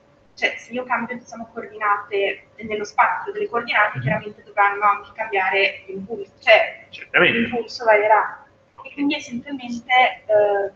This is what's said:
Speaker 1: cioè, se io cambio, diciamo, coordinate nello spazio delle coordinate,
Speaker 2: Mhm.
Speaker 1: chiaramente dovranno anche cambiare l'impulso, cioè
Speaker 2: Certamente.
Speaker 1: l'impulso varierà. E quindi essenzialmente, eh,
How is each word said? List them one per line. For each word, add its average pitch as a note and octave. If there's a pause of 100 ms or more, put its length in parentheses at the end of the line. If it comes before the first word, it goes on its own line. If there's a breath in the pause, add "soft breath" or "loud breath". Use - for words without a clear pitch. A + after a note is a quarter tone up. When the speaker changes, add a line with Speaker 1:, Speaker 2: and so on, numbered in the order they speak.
(360)
Speaker 1:
cioè, -
se -
io B3
cambio, A#3
diciamo, A3+
coordinate G3+ (160)
nello G#3+
spazio G#3
delle G#3
coordinate, A#3
Speaker 2:
Mhm. B2+
Speaker 1:
chiaramente G#3
dovranno G3+
anche G3+
cambiare G3
l'impulso, G3
cioè -
Speaker 2:
Certamente. E3+
Speaker 1:
l'impulso A#3
varierà. G#3+ (380)
E -
quindi C#4+
essenzialmente, B3+
eh, G3+